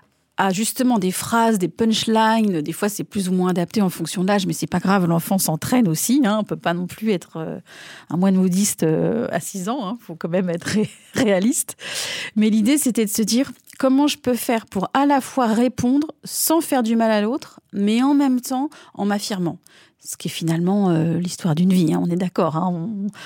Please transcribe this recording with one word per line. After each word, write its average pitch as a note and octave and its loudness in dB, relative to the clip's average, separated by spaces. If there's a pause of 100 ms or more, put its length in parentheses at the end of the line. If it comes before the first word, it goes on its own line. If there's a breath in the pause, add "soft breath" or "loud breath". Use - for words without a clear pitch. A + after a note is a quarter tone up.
(360 loud breath)
à F#3+ 2
justement A3+ 0
des F#3 0
phrases, A3+ 2
des F3+ 0
punchlines. A3 2
Des D#3+ -4
fois, G3+ -2
c'est F3 -6
plus F#3 -4
ou F#3 0
moins F#3 2
adapté F3+ 0
en F#3 2
fonction E3 -4
de F#3 0
l'âge, G3+ 2
mais E3 -2
c'est D#3+ -6
pas F3 -2
grave, F#3+ 2
l'enfant E3+ 2
s'entraîne A#3+ 0
aussi, D#3 2
hein. G#3+ 2
On G3+ -2
peut D#3+ -8
pas E3+ -2
non F3 -4
plus A3 -4
être, E3+ -4
euh, D#3+ -10 (500 loud breath)
un - -4
moine F#3+ 4
bouddhiste, F#3 0
euh, E3 2
à - -2
six F#3 -10
ans, A#3+ -6
hein. A3 -8
Faut E3 -16
quand F3 -8
même F3+ 0
être E3 -6
ré-, G3+ -2 (120)
<laughs> - -18
réaliste. G#3+ 0 (580 loud breath)
Mais G#3+ 4
l'idée, A3 4
c'était A#3 0
de G3+ -4
se A3+ -2
dire, « A3 0 (260)
Comment C4+ 4
je - -4
peux B3 0
faire A3+ -2
pour F#3 -4
à C#4 2
la C#4+ 4
fois B3 -2
répondre B3 2 (160)
sans - 0
faire C4 0
du A3+ 2
mal A3+ 4
à G#3 2
l'autre, A3+ -4 (120)
mais G#3+ 2
en C#4+ 4
même C4+ 4
temps C4 -4 (240 loud breath)
en G3+ -4
m'affirmant ? » G3+ -2 (480 soft breath)
Ce - -12
qui - -6
est - -8
finalement, F3 0
euh, E3 0
l'histoire F3 -2
d'une F3+ 4
vie, F3 4
hein, F3 0
on F3 -2
est E3+ 0
d'accord, F3 -2
hein, F#3 0
on... G3 -6 (200 loud breath)